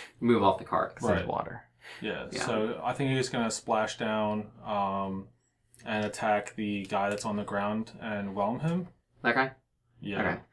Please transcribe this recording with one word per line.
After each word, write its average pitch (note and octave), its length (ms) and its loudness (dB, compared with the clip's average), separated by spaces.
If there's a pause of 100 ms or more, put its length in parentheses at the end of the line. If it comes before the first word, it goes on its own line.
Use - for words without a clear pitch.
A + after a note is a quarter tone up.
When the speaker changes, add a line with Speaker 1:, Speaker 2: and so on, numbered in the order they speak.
(200)
Speaker 1:
move A#2 220 6
off F#2+ 160 6
the - 60 -10
cart. - 320 0
Speaker 2:
'Cause A#2+ 140 -2
it's F2+ 100 4
Speaker 3:
Right. F2 80 -4
Speaker 2:
water. - 340 -4 (380)
Speaker 3:
Yeah, F2+ 320 -4
Speaker 1:
Yeah. - 100 -4
Speaker 3:
so A2 420 0
I B2 80 0
think C3+ 180 0
he's C3 180 2
gonna A2+ 220 0
splash A2 480 0
down, G#2+ 520 0 (140)
um, G2 640 -2 (560)
and G#2+ 200 0
attack G#2 520 0
the G#2 300 -2
guy G2+ 240 0
that's G#2 140 -2
on G#2+ 120 -2
the G#2 80 -2
ground G#2 560 -2
and G2+ 340 -4
whelm A2 260 0
him. E3+ 280 0 (340)
Speaker 1:
That A#2 140 4
guy? C3 160 2 (480)
Speaker 3:
Yeah. G2+ 200 -4
Speaker 1:
Okay. E2 200 0 (120)